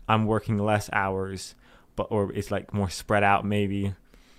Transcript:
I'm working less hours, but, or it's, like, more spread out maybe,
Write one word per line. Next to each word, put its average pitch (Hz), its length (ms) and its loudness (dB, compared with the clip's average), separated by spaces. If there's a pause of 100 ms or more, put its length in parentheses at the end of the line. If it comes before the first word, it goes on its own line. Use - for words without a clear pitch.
I'm 110 200 4
working 110 300 0
less 104 360 0
hours, 95 640 -2 (400)
but, 104 160 -2
or 101 220 0
it's, - 180 -6
like, 98 220 -6
more 101 160 0
spread 104 340 0
out 101 220 4
maybe, 101 480 0 (460)